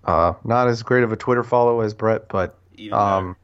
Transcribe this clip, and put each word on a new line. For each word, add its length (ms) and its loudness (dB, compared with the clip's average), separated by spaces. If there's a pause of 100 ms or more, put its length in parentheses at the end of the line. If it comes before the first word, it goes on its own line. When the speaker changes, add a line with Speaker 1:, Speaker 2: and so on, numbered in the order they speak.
Speaker 1:
Uh, 300 2 (100)
not 240 0
as 160 -2
great 200 2
of 80 0
a 60 -4
Twitter 260 0
follow 380 2
as 120 -2
Brett, 340 -2
but, 300 -4 (180)
Speaker 2:
Even 220 -6
Speaker 1:
um 460 0